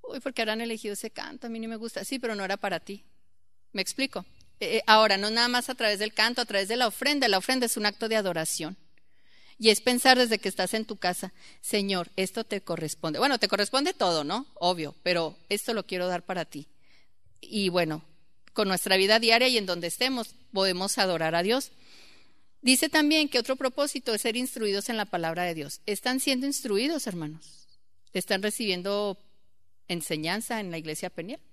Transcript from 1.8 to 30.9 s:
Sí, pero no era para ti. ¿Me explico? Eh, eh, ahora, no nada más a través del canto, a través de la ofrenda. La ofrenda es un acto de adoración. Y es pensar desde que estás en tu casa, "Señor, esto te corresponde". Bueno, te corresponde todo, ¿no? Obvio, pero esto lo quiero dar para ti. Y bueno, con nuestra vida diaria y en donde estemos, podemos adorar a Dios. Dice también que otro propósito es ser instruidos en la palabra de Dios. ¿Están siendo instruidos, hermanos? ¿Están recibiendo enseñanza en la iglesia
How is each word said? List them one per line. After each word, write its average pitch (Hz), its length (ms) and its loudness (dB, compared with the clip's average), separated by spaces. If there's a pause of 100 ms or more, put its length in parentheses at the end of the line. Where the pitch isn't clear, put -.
Sí, 262 160 -4
pero 226 160 -4
no 202 80 -4
era 190 120 -2
para 190 220 -4
ti. 202 260 -12 (680)
¿Me 185 100 -4
explico? 254 420 -4 (360)
Eh, 196 160 0
eh, 220 100 2
ahora, 214 300 8
no 202 120 -2
nada 233 200 2
más 247 200 0
a 262 60 -4
través 214 240 0
del 214 160 -4
canto, 240 260 2
a 240 40 0
través 196 240 -2
de 226 80 0
la 247 100 2
ofrenda. 269 400 0
La 196 120 4
ofrenda 254 280 0
es - 100 -2
un 208 100 0
acto 208 220 -2
de 220 60 0
adoración. 175 600 -2 (840)
Y 220 120 6
es 208 100 6
pensar 254 380 6
desde 226 200 4
que - 100 -2
estás 185 240 -2
en 220 120 -2
tu 214 140 -10
casa, 185 340 -2 (300)
"Señor, 196 520 -2
esto 185 300 -2
te 196 160 -6
corresponde". 160 580 -4
Bueno, 254 220 2
te 208 80 0
corresponde 262 440 2
todo, 170 300 2
¿no? 190 320 -4
Obvio, 170 480 -2
pero 170 340 -2 (120)
esto 208 260 -2
lo 202 100 -2
quiero 180 220 -4
dar 175 160 -2
para 180 220 -6
ti. 143 240 -14 (720)
Y 202 280 0
bueno, 160 360 0 (480)
con 214 140 0
nuestra 190 300 2
vida 202 240 6
diaria 233 260 6
y 247 100 4
en 208 100 0
donde 175 200 -2
estemos, 247 480 -2 (180)
podemos 190 460 0
adorar 165 380 2
a 170 80 4
Dios. 240 260 0 (880)
Dice 262 280 4
también 302 400 4
que 254 100 0
otro 254 160 -2
propósito 262 600 -2
es 202 80 -2
ser 226 140 -2
instruidos 220 520 -2
en 233 80 -2
la 214 80 -2
palabra 170 400 -2
de 170 100 -2
Dios. 151 320 -10
¿Están 247 320 -2
siendo 262 260 0
instruidos, 277 640 -2
hermanos? 160 640 -10 (440)
¿Están 190 300 -2
recibiendo 202 760 -2 (680)
enseñanza 175 720 -4
en 190 140 -6
la 165 60 -6
iglesia 160 300 -8